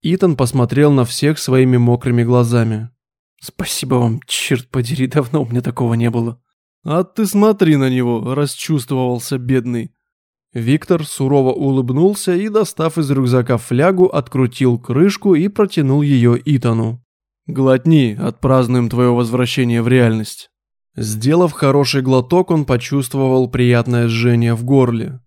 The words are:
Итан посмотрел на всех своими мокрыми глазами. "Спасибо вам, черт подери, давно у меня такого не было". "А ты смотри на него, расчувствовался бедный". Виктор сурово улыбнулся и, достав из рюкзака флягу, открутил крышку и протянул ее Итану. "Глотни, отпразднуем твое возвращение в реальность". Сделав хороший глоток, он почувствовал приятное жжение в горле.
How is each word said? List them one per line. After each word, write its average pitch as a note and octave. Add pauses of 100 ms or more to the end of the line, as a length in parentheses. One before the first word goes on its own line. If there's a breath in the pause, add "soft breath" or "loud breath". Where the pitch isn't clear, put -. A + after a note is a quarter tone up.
Итан F3
посмотрел C3
на C3+
всех C#3+
своими B2+
мокрыми A#2+
глазами. A#2 (520)
"Спасибо -
вам, A#2+
черт -
подери, B2+
давно C#3+
у -
меня A#2+
такого A#2+
не A#2
было". A#2 (420)
"А D#3+
ты G#3+
смотри G3+
на C3+
него, A#2+
расчувствовался C3
бедный". B2 (600)
Виктор D3
сурово C#3
улыбнулся C#3
и, G3+
достав F3
из D3
рюкзака B2+
флягу, F3
открутил B2
крышку F3
и E3
протянул D#3
ее B2
Итану. A#2 (420)
"Глотни, C3
отпразднуем B2
твое A#2+
возвращение A#2+
в A2+
реальность". A#2 (460)
Сделав A#2+
хороший C#3
глоток, C3
он D#3
почувствовал C3
приятное A#2+
жжение A#2
в A2+
горле. B2+